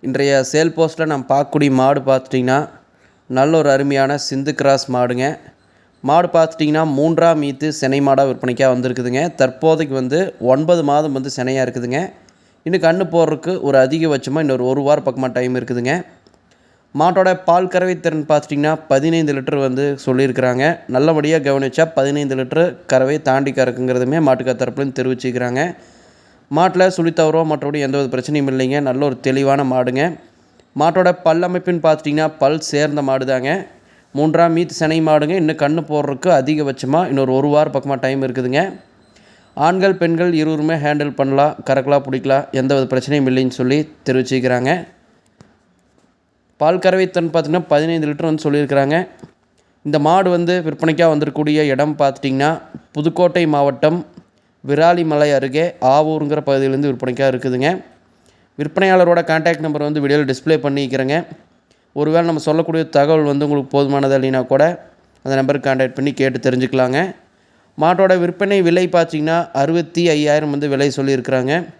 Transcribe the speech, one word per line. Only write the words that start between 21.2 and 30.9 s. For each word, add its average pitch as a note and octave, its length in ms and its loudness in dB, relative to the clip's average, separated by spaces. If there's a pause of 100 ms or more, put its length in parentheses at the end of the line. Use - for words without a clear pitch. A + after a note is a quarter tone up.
கவனிச்சா C#3 520 0
பதினைந்து C#3 440 -2
லிட்டர் C3 280 0 (240)
கறவை C3 340 2
தாண்டி C3+ 300 0
கறக்குங்கிறதுமே B2+ 680 0
மாட்டுக்கார் C3 400 0
தரப்புலேருந்து C3 380 -4
தெரிவிச்சுக்கிறாங்க. B2+ 640 -4 (880)
மாட்டுல F3 360 2
சுழி E3+ 240 0
தவறோ D#3+ 320 2
மற்றபடி D3 360 -4
எந்த C#3 200 -2
ஒரு C#3 100 -2
பிரச்சனையும் C#3 400 -2
இல்லைங்க. C3 320 0
நல்ல C3+ 240 -2
ஒரு C3 140 -2
தெளிவான C3+ 460 0
மாடுங்க. B2+ 380 0 (720)
மாட்டோட E3+ 360 2 (120)